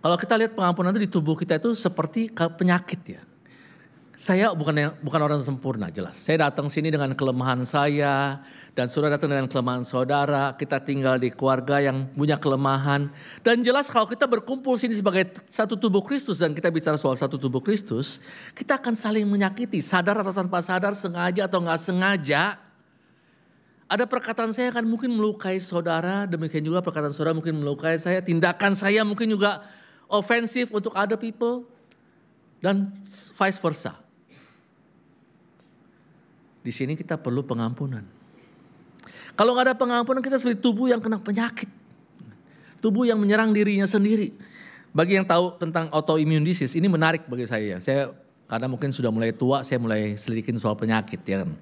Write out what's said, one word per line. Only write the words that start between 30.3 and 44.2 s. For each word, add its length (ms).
untuk 240
other 220
people, 480
dan 400
s-, 400
vice 240
versa. 320
Di 100
sini 240
kita 240
perlu 240
pengampunan. 560
Kalau 160
nggak 140
ada 100
pengampunan, 480
kita 160
seperti 220
tubuh 260
yang 140
kena 160
penyakit. 480
Tubuh 240
yang 140
menyerang 320
dirinya 320
sendiri. 480